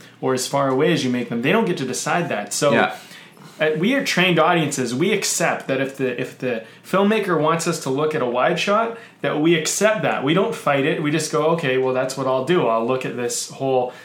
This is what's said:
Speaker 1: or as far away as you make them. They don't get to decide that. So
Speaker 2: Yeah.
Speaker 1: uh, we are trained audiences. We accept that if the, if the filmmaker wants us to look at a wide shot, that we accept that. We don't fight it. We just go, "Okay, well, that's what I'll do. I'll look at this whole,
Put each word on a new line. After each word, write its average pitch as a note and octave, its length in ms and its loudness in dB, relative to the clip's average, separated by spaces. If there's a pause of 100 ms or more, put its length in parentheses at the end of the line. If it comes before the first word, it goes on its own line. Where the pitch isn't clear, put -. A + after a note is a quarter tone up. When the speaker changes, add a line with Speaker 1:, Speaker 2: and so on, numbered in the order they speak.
(200)
Speaker 1:
or C3 140 0
as B2+ 140 -2
far C#3 200 0
away C#3 240 2
as C#3+ 140 2
you B2+ 60 0
make B2 180 -4
them. A#2 140 -4
They D3 80 2
don't G#3+ 140 2
get F3 120 -2
to C#3 80 -4
decide D3 440 -2
that. G#2 240 -6
So C#3+ 180 2
Speaker 2:
Yeah. A2 240 4 (640)
Speaker 1:
uh, D#3 180 2
we G3 160 2
are C#4 100 0
trained F3 360 2
audiences. D#3 560 2
We F#3 180 0
accept E3 540 -2
that C3+ 120 0
if C3+ 180 -4
the, B2 220 -2
if - 200 -8
the A#2+ 240 -4 (200)
filmmaker G3+ 560 2
wants D#3+ 280 0
us E3+ 160 -2
to C3+ 80 -4
look C#3 240 0
at B2+ 80 -2
a - 20 0
wide C3 340 0
shot, A3 380 0 (240)
that D3 180 -2
we E3 140 4
accept G3 480 2
that. B2 220 0
We C#3+ 100 2
don't G#3+ 220 0
fight C#3 300 0
it. E3 180 -2
We D3 80 -2
just D3+ 200 -2
go, D3+ 180 0
"Okay, C#3+ 280 0
well, C3 160 0
that's B2+ 240 -2
what C3+ 80 -4
I'll C3 200 0
do. E3 220 2
I'll A#2 180 2
look C3 200 -2
at C#3 100 -8
this A#2+ 360 -6
whole, C3 420 -2 (100)